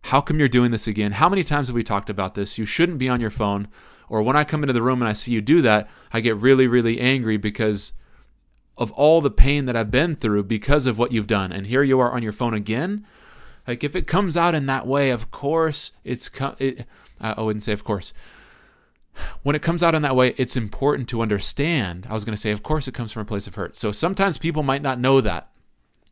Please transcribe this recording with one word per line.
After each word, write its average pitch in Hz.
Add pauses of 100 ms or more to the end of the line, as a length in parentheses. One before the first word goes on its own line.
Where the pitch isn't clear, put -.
How -
come 156
you're 139
doing 123
this 113
again? 104
How 131
many 185
times 147
have 120
we 113
talked 101
about 95
this? 101
You 107
shouldn't 165
be 127
on 123
your 110
phone." 101 (400)
Or 110
when 123
I 151
come 151
into 135
the 113
room 127
and 117
I 107
see 104
you 113
do 147
that, 107 (240)
I 113
get 110
really, 131
really 117
angry 123
because 107 (840)
of 113
all 156
the 143
pain 139
that 120
I've 110
been 151
through 104
because 120
of 110
what 120
you've 107
done. 98
And 98
here 123
you 131
are 123
on 123
your 107
phone 117
again. 131 (600)
Like, 123
if 147
it 180
comes 175
out 170
in 143
that 135
way, 135
of 120
course 156 (100)
it's -
co-, -
it, 131 (360)
I, 110
I 113
wouldn't 107
say 107
of 104
course. 101 (1300)
When 147
it 147
comes 170
out 165
in 156
that 135
way, 127
it's 127
important 131
to 113
understand. 104
I 107
was 107
gonna 107
say, 107
of 104
course -
it -
comes 113
from 110
a 104
place 101
of 90
hurt. 95
So 107
sometimes 196
people 156
might 139
not 131
know 131
that. 92 (640)